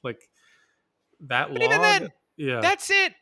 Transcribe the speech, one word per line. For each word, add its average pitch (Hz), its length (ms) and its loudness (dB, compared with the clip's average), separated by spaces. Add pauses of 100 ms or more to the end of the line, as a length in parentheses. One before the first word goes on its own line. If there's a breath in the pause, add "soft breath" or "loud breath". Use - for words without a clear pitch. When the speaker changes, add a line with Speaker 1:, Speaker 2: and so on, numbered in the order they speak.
Speaker 1:
Like, - 260 -12 (920)
that 131 300 -2
Speaker 2:
But - 120 -4
even 440 140 2
Speaker 1:
law? - 60 2
Speaker 2:
then, 415 260 2 (260)
Speaker 1:
Yeah. 127 260 -4
Speaker 2:
that's 392 300 -2
it. 392 300 2